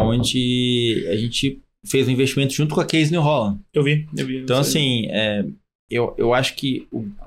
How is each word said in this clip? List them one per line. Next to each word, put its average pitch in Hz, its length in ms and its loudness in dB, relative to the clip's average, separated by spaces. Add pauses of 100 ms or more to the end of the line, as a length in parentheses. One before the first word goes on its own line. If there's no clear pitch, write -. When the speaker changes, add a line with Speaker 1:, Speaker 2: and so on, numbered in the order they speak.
Speaker 1:
aonde 123 1040 0
a 101 60 0
gente 120 440 -2 (260)
fez 135 220 2
um - 20 2
investimento 135 420 0
junto 151 220 0
com 180 60 0
a 160 60 2
Case 156 240 2
New 170 120 2
Holland. 117 360 0 (140)
Speaker 2:
Eu 151 100 2
vi, 151 240 0 (100)
eu 135 100 -4
vi, 131 100 -4
eu 131 60 -8
Speaker 1:
Então, 131 200 2
Speaker 2:
sei. 143 200 0
Speaker 1:
assim, 123 280 0
é, 104 340 0 (460)
eu, 120 280 -2
eu 117 160 2
acho 127 220 0
que 135 360 -4
o, 117 120 -6 (220)